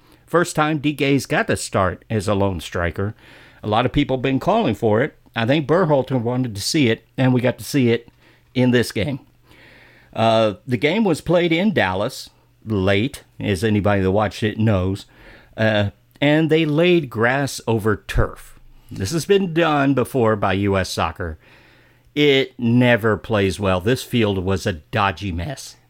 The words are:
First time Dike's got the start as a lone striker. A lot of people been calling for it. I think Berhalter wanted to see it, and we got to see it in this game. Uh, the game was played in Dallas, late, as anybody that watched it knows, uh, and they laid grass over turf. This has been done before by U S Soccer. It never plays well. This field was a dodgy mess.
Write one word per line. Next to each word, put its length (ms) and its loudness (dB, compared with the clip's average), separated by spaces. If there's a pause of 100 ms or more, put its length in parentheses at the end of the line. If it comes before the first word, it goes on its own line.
(260)
First 300 -2
time 220 0
Dike's 480 0
got 220 -2
the 100 0
start 500 -2
as 180 -4
a 80 0
lone 260 0
striker. 540 -4 (480)
A 60 -6
lot 160 2
of 80 -2
people 240 0
been 240 0
calling 340 0
for 280 2
it. 160 -6 (180)
I 80 0
think 240 0
Berhalter 500 2
wanted 360 -2
to 80 -8
see 260 2
it, 160 -2 (140)
and 160 2
we 80 0
got 160 0
to 60 -14
see 260 2
it 180 -2 (460)
in 160 2
this 200 2
game. 300 -4 (920)
Uh, 400 2 (120)
the 120 -2
game 260 0
was 160 0
played 320 0
in 220 0
Dallas, 560 -2 (340)
late, 580 0 (160)
as 240 -2
anybody 380 2
that 120 0
watched 300 -2
it 160 -2
knows, 460 0 (540)
uh, 320 0 (320)
and 260 2
they 160 2
laid 460 2
grass 560 -2
over 300 0
turf. 640 -4 (320)
This 220 -6
has 140 -4
been 260 2
done 400 2
before 440 2
by 180 0
U 240 2
S 120 -2
Soccer. 480 -4 (760)
It 440 2
never 580 4
plays 420 0
well. 220 0
This 240 -2
field 400 0
was 220 -2
a 80 -2
dodgy 580 -4
mess. 440 -10 (140)